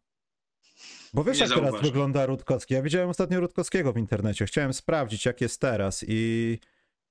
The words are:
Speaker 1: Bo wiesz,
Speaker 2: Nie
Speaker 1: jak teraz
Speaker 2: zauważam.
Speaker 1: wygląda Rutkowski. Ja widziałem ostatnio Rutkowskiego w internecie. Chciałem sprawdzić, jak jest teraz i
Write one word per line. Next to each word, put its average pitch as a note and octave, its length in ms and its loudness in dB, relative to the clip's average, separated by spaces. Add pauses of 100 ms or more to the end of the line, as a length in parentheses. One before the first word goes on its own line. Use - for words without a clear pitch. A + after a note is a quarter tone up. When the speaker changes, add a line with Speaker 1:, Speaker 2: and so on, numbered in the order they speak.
(1120)
Speaker 1:
Bo C#3 120 0
wiesz, C4+ 120 2
Speaker 2:
Nie - 60 2
Speaker 1:
jak A3 80 2
teraz B2 120 4
Speaker 2:
zauważam. C3 240 0
Speaker 1:
wygląda C#3 400 2
Rutkowski. C3 480 -2
Ja C3 80 2
widziałem F3+ 260 0
ostatnio F3+ 320 0
Rutkowskiego F3 520 0
w G#2 40 -2
internecie. G#2 500 0
Chciałem C#3 260 0
sprawdzić, C3 520 -2
jak B2 160 0
jest A#2+ 200 -2
teraz G2+ 460 0
i A2+ 520 0 (520)